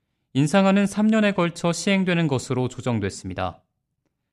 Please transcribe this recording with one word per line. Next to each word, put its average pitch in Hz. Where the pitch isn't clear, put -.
인상안은 190
삼 208
년에 220
걸쳐 170
시행되는 180
것으로 127
조정됐습니다. 95